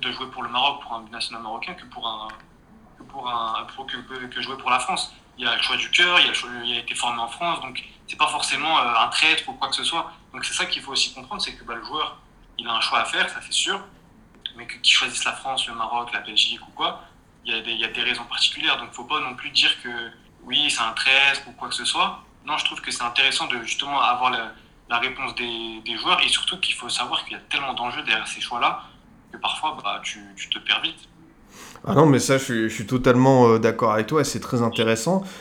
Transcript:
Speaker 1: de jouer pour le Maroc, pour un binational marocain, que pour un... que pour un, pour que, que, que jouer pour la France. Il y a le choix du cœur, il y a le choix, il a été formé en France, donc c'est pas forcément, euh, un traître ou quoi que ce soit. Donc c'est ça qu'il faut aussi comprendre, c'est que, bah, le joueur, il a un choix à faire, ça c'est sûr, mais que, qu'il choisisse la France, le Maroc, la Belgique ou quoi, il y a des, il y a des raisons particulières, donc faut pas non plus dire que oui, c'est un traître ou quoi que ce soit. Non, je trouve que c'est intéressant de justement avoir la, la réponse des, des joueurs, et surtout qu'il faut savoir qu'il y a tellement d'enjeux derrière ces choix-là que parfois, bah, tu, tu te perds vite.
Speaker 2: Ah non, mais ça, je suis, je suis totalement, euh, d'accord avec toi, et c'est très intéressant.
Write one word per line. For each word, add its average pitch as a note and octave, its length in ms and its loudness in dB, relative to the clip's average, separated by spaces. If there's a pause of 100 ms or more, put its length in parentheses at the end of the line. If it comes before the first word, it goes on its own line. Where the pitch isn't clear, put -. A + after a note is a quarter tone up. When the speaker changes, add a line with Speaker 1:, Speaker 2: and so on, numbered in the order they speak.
Speaker 1:
de B2+ 100 -4
jouer B2 160 -8
pour B2+ 160 -10
le A#2 60 -6
Maroc, C3+ 340 0
pour A#2+ 120 -8
un A2+ 80 -6
binational A2+ 400 -10
marocain, A2+ 320 -8
que A#2+ 100 -18
pour A#2 220 -12
un... A2 220 -8 (680)
que - 60 -20
pour C3 240 -10
un, A2+ 380 -4 (100)
pour G5+ 100 -10
que, - 100 -8
que, B2+ 300 -10
que B2 160 -8
jouer C3+ 140 -6
pour B2+ 140 -2
la B2+ 100 6
France. - 320 -2 (260)
Il B2 60 -6
y A#2 40 2
a A#2 80 2
le A2+ 60 0
choix B2+ 140 2
du - 140 -2
cœur, F3+ 300 6
il - 20 8
y - 40 6
a - 20 2
le - 60 -2
choix, B2 160 -4 (140)
il A#2+ 120 -2
a - 40 0
été - 140 -8
formé A#2+ 260 -2
en A#2 80 -2
France, E3+ 340 -2
donc B2+ 200 -10 (240)
c'est - 120 -12
pas D3+ 80 6
forcément, C#3+ 520 0
euh, A#2+ 260 4
un A#2 40 0
traître D#3 400 2
ou B2+ 60 -8
quoi C3+ 140 -4
que - 80 -2
ce C3 80 -4
soit. - 280 -2 (200)
Donc B2 120 -10
c'est - 100 -6
ça - 120 -2
qu'il C#3+ 160 -4
faut C3+ 100 -10
aussi B2+ 220 0
comprendre, - 260 -10
c'est C3 140 -6
que, - 100 -20
bah, - 100 -8
le - 100 -10
joueur, - 340 -6 (400)
il A#2+ 80 -8
a A#2 60 -4
un A2 80 0
choix B2 180 2
à A2+ 60 2
faire, F3 260 0
ça - 100 -10
c'est - 120 -12
sûr, - 280 0 (760)
mais A#2+ 100 -16
que, - 120 -10
qu'il - 140 4
choisisse B2 320 2
la A#2+ 80 -2
France, B2+ 340 -2
le A#2 80 -8
Maroc, A#2 380 -2
la - 80 -2
Belgique G#2+ 400 0
ou - 160 -20
quoi, - 260 -2 (420)
il A#2 100 -4
y - 20 -2
a A2+ 60 -2
des, A#2 100 -4
il A2+ 80 -4
y A2+ 40 -2
a A2+ 40 -2
des A#2+ 140 -4
raisons A#2+ 220 -2
particulières, - 540 0
donc - 140 -12
faut B2 120 -12
pas D3+ 160 -2
non B2+ 140 -6
plus C#3+ 160 -10
dire - 320 4
que A#2+ 280 -8 (340)
oui, C#3+ 260 0
c'est B2 120 0
un A2+ 100 0
traître C3+ 560 4
ou B2 40 -18
quoi B2+ 160 -10
que - 60 -6
ce A#2+ 100 -4
soit. F3+ 400 0 (200)
Non, C#3+ 140 -2
je - 60 -2
trouve D#3 160 -2
que C3 100 -8
c'est A#2+ 140 -4
intéressant C3+ 420 2
de A#2+ 160 -2
justement C#3 380 -2
avoir B2 300 4
la, A#2 220 -4 (380)
la A#2+ 80 0
réponse B2+ 380 -4
des, A2+ 480 -6
des A2+ 120 -6
joueurs, - 260 2
et B2+ 60 2
surtout - 300 0
qu'il - 160 -2
faut - 140 -10
savoir - 360 -2
qu'il - 100 -10
y - 20 -10
a G2 120 -14
tellement - 260 -2
d'enjeux B2 280 -4
derrière G#2+ 240 0
ces - 140 -8
choix-là B2+ 420 0 (500)
que A#2 60 -16
parfois, C#3+ 440 -4
bah, G2+ 220 -4
tu, G#2 160 -8 (160)
tu - 140 -8
te - 80 -4
perds - 240 0
vite. - 260 -8 (760)
Speaker 2:
Ah G2+ 100 0
non, D#3 120 10
mais C3 140 8
ça, C3+ 180 4
je C3 60 -2
suis, A2+ 240 0
je A2 60 -6
suis A2 120 -8
totalement, B2+ 600 8
euh, A2+ 100 8
d'accord A2+ 340 4
avec A2 140 2
toi, D#3 140 2
et C3+ 40 4
c'est B2 140 -2
très A#2 240 0
intéressant. A#2 640 2 (160)